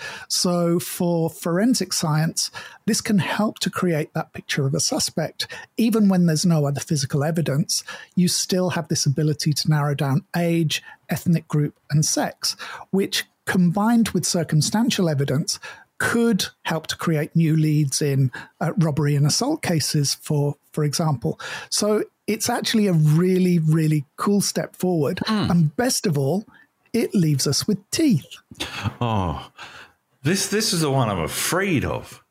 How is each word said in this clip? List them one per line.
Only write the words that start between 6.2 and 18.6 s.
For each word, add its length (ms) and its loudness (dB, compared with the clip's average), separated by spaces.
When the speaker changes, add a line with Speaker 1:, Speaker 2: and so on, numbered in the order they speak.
Speaker 1:
there's 180 2
no 200 4
other 140 -2
physical 460 -2
evidence, 580 -2
you 140 4
still 400 0
have 180 -4
this 180 -2
ability 460 0
to 180 -2
narrow 260 2
down 280 0
age, 480 0
ethnic 400 0
group, 280 0
and 140 4
sex, 500 -4
which 340 -2
combined 640 2
with 180 -2
circumstantial 840 2
evidence 500 -2
could 480 2
help 200 -4
to 100 -8
create 400 -2
new 220 4
leads 420 2
in, 320 0